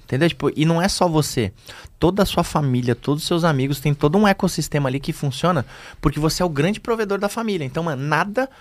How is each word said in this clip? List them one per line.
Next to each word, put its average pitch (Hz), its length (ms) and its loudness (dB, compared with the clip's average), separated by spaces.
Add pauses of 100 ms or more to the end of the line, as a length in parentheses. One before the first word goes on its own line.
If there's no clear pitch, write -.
entendeu? 156 240 2
Tipo, 147 260 -2
e 156 100 2
não 165 160 2
é 196 60 2
só 185 220 0
você. 147 420 0 (460)
Toda 190 260 4
a - 20 0
sua 170 200 0
família, 123 500 0
todos 147 280 -2
os - 40 -4
seus 170 160 0
amigos, 139 380 0
tem 147 120 2
todo 147 240 2
um 214 80 4
ecossistema 160 640 0
ali 135 140 -2
que 160 100 -6
funciona 151 540 0 (340)
porque 151 180 0
você 156 240 0
é 180 40 2
o 175 40 0
grande 165 300 0
provedor 214 400 -2
da 202 80 0
família. 202 380 -2
Então, 165 180 -4
mano, 143 180 -4
nada 196 480 0 (120)